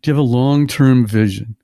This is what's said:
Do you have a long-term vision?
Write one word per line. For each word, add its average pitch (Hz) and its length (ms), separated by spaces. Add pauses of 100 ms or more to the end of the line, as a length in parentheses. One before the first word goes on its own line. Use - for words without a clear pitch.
Do 156 100
you 143 40
have 147 80
a 131 40
long-term 131 800
vision? 107 560